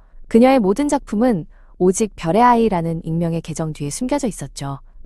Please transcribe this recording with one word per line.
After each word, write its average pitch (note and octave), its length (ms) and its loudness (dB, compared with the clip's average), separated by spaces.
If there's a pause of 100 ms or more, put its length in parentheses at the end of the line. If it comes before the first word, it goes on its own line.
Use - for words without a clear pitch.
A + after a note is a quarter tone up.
(280)
그녀의 C4 320 6
모든 G#3 280 0
작품은 A#3+ 580 -2 (300)
오직 G3 400 0
별의 E3+ 260 2
아이라는 G3+ 600 2
익명의 E3 380 -2
계정 D#3 320 -8
뒤에 C#3+ 160 -8
숨겨져 C4 360 -4
있었죠. C#3 540 -10 (260)